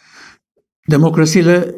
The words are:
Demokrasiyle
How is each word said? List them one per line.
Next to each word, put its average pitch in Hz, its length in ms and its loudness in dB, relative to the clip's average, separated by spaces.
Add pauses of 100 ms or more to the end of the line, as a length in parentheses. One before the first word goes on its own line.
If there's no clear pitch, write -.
(920)
Demokrasiyle 160 880 0